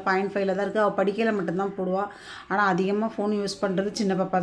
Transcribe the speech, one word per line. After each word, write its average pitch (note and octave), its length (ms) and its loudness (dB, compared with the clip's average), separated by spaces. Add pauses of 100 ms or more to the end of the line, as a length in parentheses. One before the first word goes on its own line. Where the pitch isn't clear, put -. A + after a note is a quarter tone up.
பாயிண்ட் G3 260 2
ஃபைவ்ல G3 240 0
தான் G3+ 80 0
இருக்கு. G#3 180 2
அவ G3+ 160 2
படிக்கையில G#3 380 2
மட்டும்தான் F#3+ 420 -2
போடுவா. F#3 240 0 (480)
ஆனா G3+ 220 2
அதிகமா G3+ 420 2
ஃபோன் G#3+ 240 0
யூஸ் G3+ 240 -4
பண்றது G3 280 0 (100)
சின்ன F#3+ 200 2
பாப்பா F#3 220 0